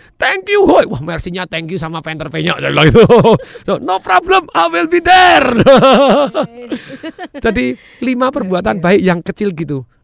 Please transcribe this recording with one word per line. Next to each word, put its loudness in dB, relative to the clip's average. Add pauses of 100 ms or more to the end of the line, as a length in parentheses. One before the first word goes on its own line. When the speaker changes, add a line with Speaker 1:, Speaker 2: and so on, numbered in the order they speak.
(140)
Speaker 1:
thank -4
you, 0
hoi." 4
Wah, -8
Mercy-nya, -10
"Thank -10
you," -8
sama -8
Panther -12
penyok. -4
Saya -6
bilang 2
gitu. 6 (340)
<laughs> -10
So, -2
"No -4
problem, 0
I 0
will -4
be 0
there." 4
<laughs> 4 (1000)
Jadi -2 (260)
lima -2
perbuatan -4
Speaker 2:
Oke. -6
Speaker 1:
baik 2
yang 0
kecil -6
gitu. -8 (200)